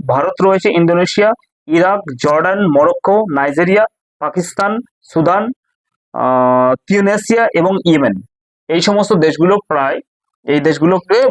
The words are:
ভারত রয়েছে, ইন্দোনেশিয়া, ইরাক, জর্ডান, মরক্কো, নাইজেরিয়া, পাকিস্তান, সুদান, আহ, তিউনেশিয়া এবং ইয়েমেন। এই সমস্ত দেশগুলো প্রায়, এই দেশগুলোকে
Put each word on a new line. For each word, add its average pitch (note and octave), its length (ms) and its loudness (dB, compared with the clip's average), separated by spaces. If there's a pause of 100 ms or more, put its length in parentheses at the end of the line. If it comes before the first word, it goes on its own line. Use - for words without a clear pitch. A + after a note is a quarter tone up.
ভারত D3 340 -2
রয়েছে, F#3+ 280 2
ইন্দোনেশিয়া, F3 600 2 (340)
ইরাক, F#3 340 0 (220)
জর্ডান, D#3+ 380 0
মরক্কো, F3 640 2 (100)
নাইজেরিয়া, E3+ 520 0 (320)
পাকিস্তান, G3 600 -4 (240)
সুদান, F#3+ 500 -2 (600)
আহ, B2+ 640 0 (120)
তিউনেশিয়া G#3 680 0
এবং F3+ 300 0
ইয়েমেন। C#3+ 280 2 (560)
এই E3 120 -2
সমস্ত G3+ 320 0
দেশগুলো E3+ 460 2 (100)
প্রায়, C#3 320 -2 (440)
এই D3 160 0
দেশগুলোকে F3+ 720 0